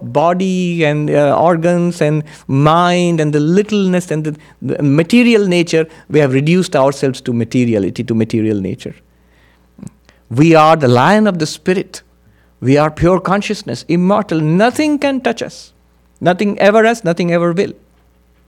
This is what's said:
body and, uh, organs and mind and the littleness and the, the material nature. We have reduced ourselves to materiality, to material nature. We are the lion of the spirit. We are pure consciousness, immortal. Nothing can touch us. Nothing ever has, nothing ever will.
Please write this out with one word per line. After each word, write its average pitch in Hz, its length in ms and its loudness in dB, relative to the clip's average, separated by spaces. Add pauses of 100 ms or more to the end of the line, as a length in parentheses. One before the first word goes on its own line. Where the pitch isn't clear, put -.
(140)
body 175 720 0
and, 151 260 0
uh, 147 300 2
organs 175 640 0
and 151 220 0 (220)
mind 170 760 2
and 151 120 -2
the 151 60 0
littleness 180 720 -2
and 156 140 -4
the, 151 100 -8 (260)
the 139 220 -6
material 202 640 2
nature. 165 400 0 (220)
We 147 100 2
have 135 140 2
reduced 160 420 0
ourselves 139 460 0
to 127 120 -6
materiality, 117 680 -2
to 120 100 -4
material 110 460 -2
nature. 95 360 -10 (1300)
We 156 260 4
are 156 200 6
the 143 140 2
lion 165 360 4
of 185 140 -2
the 156 60 -4
spirit. - 560 -6 (580)
We 135 180 2
are 151 140 2
pure 175 300 0
consciousness, 196 680 -6
immortal. 180 540 0
Nothing 240 580 0
can 269 220 -4
touch 233 200 -4
us. - 300 -14 (480)
Nothing 185 400 -2
ever 208 260 4
has, 233 180 -2
nothing 170 280 -2
ever 170 220 0
will. 190 200 -4 (760)